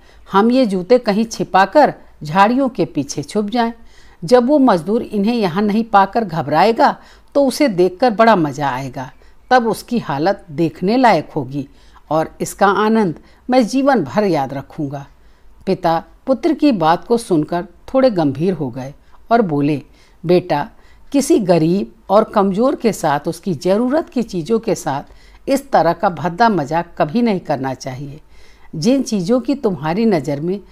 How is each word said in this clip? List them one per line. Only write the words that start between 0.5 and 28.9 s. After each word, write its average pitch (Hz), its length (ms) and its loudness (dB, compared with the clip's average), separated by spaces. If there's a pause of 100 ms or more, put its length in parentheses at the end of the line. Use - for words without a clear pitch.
ये 262 140 2
जूते 190 320 0
कहीं 220 280 -2
छिपाकर 196 680 2 (300)
झाड़ियों 214 460 2
के 170 160 -2
पीछे 143 380 -6
छुप 208 220 -4
जाएं। 233 280 -2 (500)
जब 240 240 4
वो 294 120 4
मजदूर 214 420 2
इन्हें 214 340 -2
यहाँ 196 260 -2
नहीं 214 220 0
पाकर 202 400 2
घबराएगा 185 760 2 (380)
तो 285 120 4
उसे 285 200 0
देखकर 185 440 0
बड़ा 220 240 4
मजा 147 340 -2
आएगा, 131 420 -8 (380)
तब 247 180 4
उसकी 220 320 -4
हालत 170 520 -2
देखने 170 460 -2
लायक 220 380 2
होगी 131 340 -8 (400)
और 160 320 -2
इसका 196 260 0
आनंद 202 520 0 (300)
मैं 247 180 2
जीवन 262 360 0
भर 143 200 -2
याद 151 300 -2
रखूँगा।" 139 540 -10 (580)
पिता 170 380 0 (240)
पुत्र 294 260 0
की 294 180 2
बात 170 340 2
को 240 120 0
सुनकर 170 480 -2 (280)
थोड़े 262 160 4
गंभीर 165 440 0
हो 147 160 -6
गए 131 240 -12 (380)
और 233 100 4
बोले, 147 400 -2 (440)
"बेटा, 170 440 0 (420)
किसी 285 280 2
गरीब 180 560 0 (140)
और 208 140 4
कमज़ोर 214 520 0
के - 180 -2
साथ, 147 340 -2
उसकी 170 260 -6
ज़रूरत 240 560 0
की 233 140 -4
चीज़ों 190 360 -4
के 208 160 -2
साथ 143 280 -6 (460)
इस 269 220 -2
तरह 165 220 2
का 196 160 -2
भद्दा 170 400 0
मजाक 160 480 -4
कभी 170 240 -2
नहीं 214 180 0
करना 135 340 -6
चाहिए। 139 480 -12 (540)
जिन 240 280 0